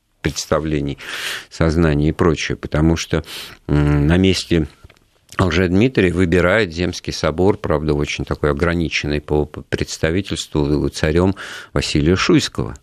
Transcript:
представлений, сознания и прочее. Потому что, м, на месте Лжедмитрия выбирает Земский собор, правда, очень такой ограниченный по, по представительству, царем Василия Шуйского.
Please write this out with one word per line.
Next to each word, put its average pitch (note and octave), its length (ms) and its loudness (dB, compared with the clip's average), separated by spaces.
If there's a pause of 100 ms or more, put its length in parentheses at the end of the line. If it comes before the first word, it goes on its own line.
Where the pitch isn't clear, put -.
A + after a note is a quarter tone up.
(220)
представлений, D2+ 760 -2 (520)
сознания D#2+ 600 2
и D#2+ 40 0
прочее. D#2 420 0
Потому D#2+ 400 0
что, - 280 -4 (440)
м, D2 400 2
на F2 100 4
месте F2 500 2 (680)
Лжедмитрия F#2 760 2
выбирает F2+ 600 2
Земский F2+ 400 -4
собор, D#2+ 440 0
правда, D2+ 360 -2
очень D2 320 -2
такой D2+ 260 -2
ограниченный D2+ 680 -2
по, D2 240 0
по - 160 -14
представительству, D2 1300 -2
царем F2 460 2 (380)
Василия D2 420 2
Шуйского. F#2+ 680 0